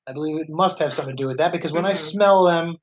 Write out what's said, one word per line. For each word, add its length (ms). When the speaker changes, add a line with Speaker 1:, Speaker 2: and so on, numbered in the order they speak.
Speaker 1:
I 60
believe 260
it 100
must 300
have 140
something 240
to 40
do 60
with 120
that 140
because 200
when 140
I 60
Speaker 2:
Mm-hmm. 160
Speaker 1:
smell 360
them, 240